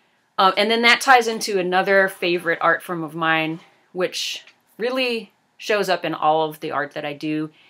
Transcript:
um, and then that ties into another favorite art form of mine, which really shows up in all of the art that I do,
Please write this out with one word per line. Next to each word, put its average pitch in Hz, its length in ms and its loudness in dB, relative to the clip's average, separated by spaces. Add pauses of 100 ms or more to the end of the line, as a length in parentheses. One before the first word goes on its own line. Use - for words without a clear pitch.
(380)
um, 190 180 6
and 214 140 0
then 226 120 2
that 240 180 4
ties 247 260 6
into 220 320 -4
another 190 500 2
favorite 175 520 -2
art 165 200 2
form 175 220 -8
of 156 140 -10
mine, 160 420 0 (340)
which - 520 -6 (320)
really 240 560 -4 (240)
shows 202 320 -2
up 175 160 0
in 160 100 -4
all 156 340 2
of 151 120 -12
the 156 100 -8
art 139 220 -4
that 151 120 -10
I 147 80 -6
do, 151 380 -6 (200)